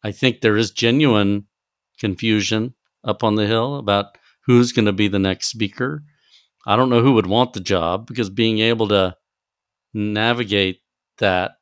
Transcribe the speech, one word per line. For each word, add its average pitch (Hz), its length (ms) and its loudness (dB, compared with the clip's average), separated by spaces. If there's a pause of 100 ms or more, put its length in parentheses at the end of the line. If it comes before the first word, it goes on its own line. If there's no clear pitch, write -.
I 107 120 -8
think 123 260 -2
there 107 160 2
is 110 160 0
genuine 110 760 2 (520)
confusion 110 760 -2 (280)
up 113 200 -4
on 107 120 2
the 107 120 0
Hill 117 280 -2
about 101 420 -4 (280)
who's 120 260 4
gonna 104 220 0
be 101 160 0
the 101 100 -2
next 95 280 -2
speaker. 123 560 -6 (640)
I 104 120 2
don't 127 120 2
know 117 120 4
who 131 120 4
would 104 140 2
want 120 240 0
the 101 80 -10
job, 90 480 -2
because 113 220 -6
being 110 300 -2
able 113 280 0
to 95 300 0 (760)
navigate 104 880 -2 (380)
that 92 340 0 (100)